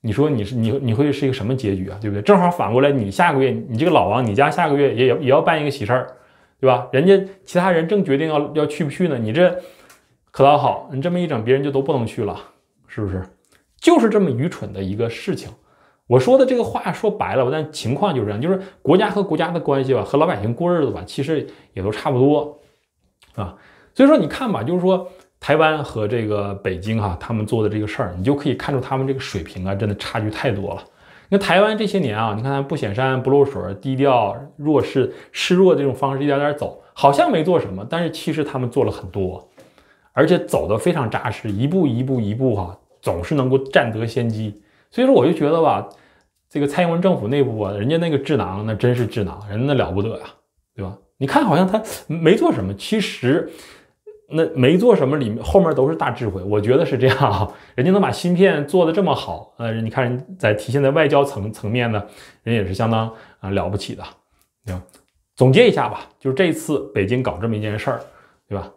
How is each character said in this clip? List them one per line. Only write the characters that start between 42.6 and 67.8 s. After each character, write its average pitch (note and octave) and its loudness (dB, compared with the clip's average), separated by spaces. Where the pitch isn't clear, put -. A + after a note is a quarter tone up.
总 F2 -4
是 - -4
能 B2+ 0
够 C3+ 2
占 C3+ 2
得 A2 -4
先 A#2 -2
机。 A2 -6
所 - -4
以 C4 4
说 C4+ 6
我 C3 6
就 E3 4
觉 D3 0
得 E3 2
吧， A2+ 0
这 - -6
个 C#3+ 0
蔡 F3+ -2
英 E3+ 0
文 E3+ -2
政 F3+ 2
府 G#2 -6
内 C#3+ 2
部 A2+ 0
啊， G2 -4
人 G#2 -4
家 D#3+ 0
那 E3+ -2
个 D3 0
智 C#3+ -2
囊 G2 -4
那 A2 -2
真 B2 2
是 A#2+ 0
智 G#2 -4
囊， F2+ -8
人 G#2 -6
家 B2 -2
那 D3 0
了 G2+ 0
不 F#2+ -2
得 A2 -2
呀， - -16
对 G2 -10
吧？ F#2+ -12
你 C3+ -4
看 C#4+ 0
好 D#3+ 2
像 F#3 4
他 A3 -2
没 E3 4
做 E4 2
什 - -2
么， F#2+ -4
其 - -2
实 - 0
那 D#3+ 0
没 C3+ 4
做 A3+ 6
什 C#3 2
么 C#3+ 0
里 C3 -2
面 A2 -6
后 F#3+ 4
面 D#3+ 2
都 C3+ 2
是 E3 -2
大 C#3+ -2
智 A2+ -6
慧， F#2 -6
我 G#2 0
觉 A#2 2
得 E3 2
是 C3+ -2
这 B2 4
样 C3 4
啊。 G2 0
人 C3 0
家 F#3 4
能 G3+ 4
把 C3 0
芯 F3+ -2
片 E3 2
做 F3+ 4
得 D#3+ 2
这 E3 0
么 D3+ 2
好， - -10
呃， A#2 -6
你 A2+ -4
看 C3 -2
人 B2 -6
在 G#2+ 2
体 A#2 -4
现 C#3+ 2
在 C3+ 4
外 D#3 2
交 C#3+ 4
层-， G#2+ -6
层 B2 -8
面 A#2+ 0
呢， G#2+ -2
人 A#2 -2
也 - 0
是 F#2+ -4
相 A2+ 0
当， A2+ 0
啊， F#2+ -10
了 F#2+ -2
不 G#2 -4
起 G2+ -8
的， - -16
对 F#2 -8
吧？ F#2 -12
总 C3 6
结 A3 8
一 - 4
下 B2+ -2
吧， - -8
就 G3+ -4
是 G3 -2
这 F#3+ 2
次 - -4
北 G2+ 0
京 B2 -2
搞 F#2 -4
这 A2+ -4
么 A2+ -2
一 G#2 -4
件 G#2+ -6
事 C3+ -4